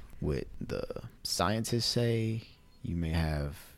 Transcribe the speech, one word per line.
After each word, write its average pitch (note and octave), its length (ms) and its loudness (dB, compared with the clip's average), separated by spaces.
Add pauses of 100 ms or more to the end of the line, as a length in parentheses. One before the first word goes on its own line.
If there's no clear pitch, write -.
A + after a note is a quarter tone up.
(200)
what D2 240 0 (160)
the - 240 -2 (380)
scientists A2 640 2
say, A2+ 560 2 (400)
you E2+ 140 -2
may E2 140 2
have D#2 460 2 (220)